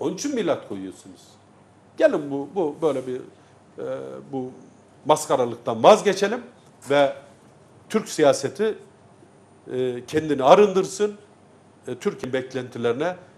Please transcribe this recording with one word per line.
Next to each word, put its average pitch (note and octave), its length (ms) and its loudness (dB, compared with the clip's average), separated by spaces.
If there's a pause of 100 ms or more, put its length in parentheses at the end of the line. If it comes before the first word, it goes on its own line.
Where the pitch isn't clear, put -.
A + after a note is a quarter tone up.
Onun D#3 140 -4
için C#4+ 200 -6
milat F3 340 -2
koyuyorsunuz. F#2+ 520 -14 (760)
Gelin E3 340 2
bu, C#3 240 -6
bu D#3 280 -2
böyle C3 240 0
bir, B2+ 100 -6
e, - 680 -16 (480)
bu B2+ 180 -6 (540)
maskaralıktan B2 800 0
vazgeçelim G3+ 580 4 (500)
ve C#3 220 4 (760)
Türk G#3+ 200 -4
siyaseti, C#3+ 680 0 (960)
e, B2+ 340 -4
kendini D3+ 360 -2
arındırsın. F#3+ 720 6 (760)
E, B2 60 -6
Türkiye'nin C3 380 -6
beklentilerine, B2+ 840 -4 (220)